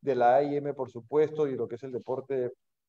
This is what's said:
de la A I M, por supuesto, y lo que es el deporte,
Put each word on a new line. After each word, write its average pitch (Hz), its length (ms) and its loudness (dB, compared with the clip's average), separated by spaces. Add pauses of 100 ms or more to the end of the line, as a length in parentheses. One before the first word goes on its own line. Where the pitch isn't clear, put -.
de 135 140 0
la 123 220 6
A 143 60 4
I 143 160 -2
M, 143 160 -4
por 131 160 -8
supuesto, 151 580 0
y 131 80 -4
lo 113 100 -4
que 117 100 -8
es - 60 -14
el 131 100 -10
deporte, 131 600 -4 (360)